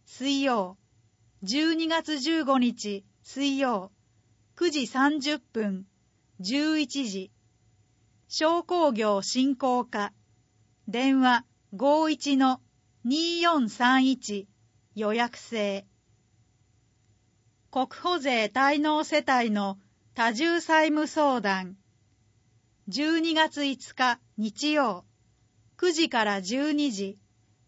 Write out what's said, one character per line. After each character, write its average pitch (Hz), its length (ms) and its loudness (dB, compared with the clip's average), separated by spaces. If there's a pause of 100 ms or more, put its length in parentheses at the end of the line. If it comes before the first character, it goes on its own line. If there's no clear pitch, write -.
水 277 380 -2
曜。 208 340 -2 (680)
十 302 300 0
二 320 160 -2
月 311 300 -2
十 311 260 -2
五 269 120 2
日、 208 460 -2 (180)
水 277 360 -4
曜。 233 340 -2 (640)
九 349 140 0
時 285 180 -2
三 277 340 0
十 294 180 -2
分、 196 460 -6 (560)
十 302 400 0
一 269 280 -6
時。 190 220 -10 (960)
商 330 340 0
工 339 300 2
業 208 300 0
振 262 340 0
興 247 300 0
課。 208 260 -6 (760)
電 262 360 2
話、 247 240 4 (260)
五 285 380 2
一 285 260 0
の 262 240 2 (460)
二 330 340 -2
四 320 300 2
三 262 360 4
一。 214 440 -4 (460)
予 214 180 -2
約 240 240 -2
制。 202 480 -6 (1900)
国 254 160 -2
保 349 320 -4
税 233 340 0
滞 277 280 2
納 302 240 0
世 302 140 0
帯 254 300 2
の 196 300 -2 (340)
多 233 200 0
重 330 260 0
債 320 300 4
務 302 180 0
相 277 320 0
談。 190 380 -4 (1120)
十 311 320 0
二 330 120 0
月 311 300 0
五 269 320 -6
日、 247 240 0 (160)
日 220 380 -4
曜。 233 320 0 (720)
九 359 160 0
時 320 160 0
か 226 160 2
ら 202 160 0
十 269 320 -2
二 294 180 0
時。 196 260 -8 (500)